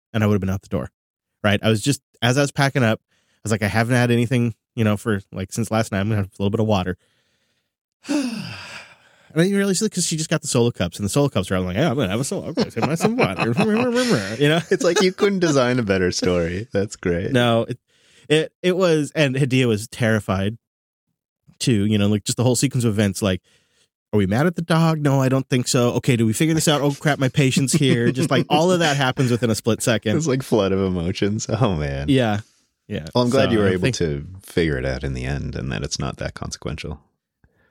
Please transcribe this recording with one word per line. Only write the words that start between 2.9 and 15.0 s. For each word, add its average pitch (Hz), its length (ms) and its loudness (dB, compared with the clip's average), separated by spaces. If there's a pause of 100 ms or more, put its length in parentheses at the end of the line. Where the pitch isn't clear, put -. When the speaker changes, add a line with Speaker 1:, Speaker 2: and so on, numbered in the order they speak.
Speaker 1:
I - 340 -20
was 104 80 -4
like, 104 100 0
"I 104 60 2
haven't 117 280 2
had 120 140 4
anything, 120 440 0 (220)
you 117 80 0
know, 104 140 2
for, 104 220 -2 (120)
like, 98 200 -8
since 113 180 -6
last 110 220 0
night. 98 80 0
I'm 101 80 -2
gonna 107 140 0
have 98 40 -6
a - 160 -10
little 101 80 0
bit 110 100 0
of 110 60 0
water." 92 300 0 (1120)
<sighs> 294 80 0 (1160)
And 156 80 2
I 170 40 4
didn't 196 140 2
realize 196 220 0
it 214 120 -2
'cause 180 160 -2
she 165 80 -4
just 156 120 -4
got 156 140 0
the 147 60 -10
Solo 120 240 2
cups, - 260 -4
and 104 60 -4
the 98 40 -2
Solo 143 200 2
cups 95 240 -4
are - 20 0
out. 92 60 0
I'm 90 60 -2
like, 90 100 -4
"Yeah, 156 120 2
I'm 117 80 -2
gonna 123 140 0
have 104 80 -2
a 135 60 -2
Solo. 139 240 -8
I'm 151 60 -8
gonna - 340 -4
have 160 100 -2
some 220 180 0
water." 120 360 -2
<laughs> 214 880 0
You 147 60 6
know? 160 120 2 (120)
Speaker 2:
It's 180 100 0
like 175 200 2